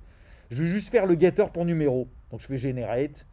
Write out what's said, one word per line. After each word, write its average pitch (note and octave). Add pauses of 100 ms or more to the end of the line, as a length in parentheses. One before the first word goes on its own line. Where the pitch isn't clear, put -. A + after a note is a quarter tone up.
(500)
Je B2
vais E3
juste G3+
faire G#3
le F3
getter F#3
pour F3
numéro. D3 (240)
Donc, A2+
je -
fais C3+
generate. B2